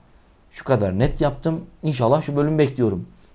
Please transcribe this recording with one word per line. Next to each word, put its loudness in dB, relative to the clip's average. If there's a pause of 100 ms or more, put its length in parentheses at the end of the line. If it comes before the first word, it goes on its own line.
(500)
"Şu -20
kadar 0
net 0
yaptım. -2 (220)
İnşallah 2
şu -4
bölüm 2
bekliyorum. 0 (280)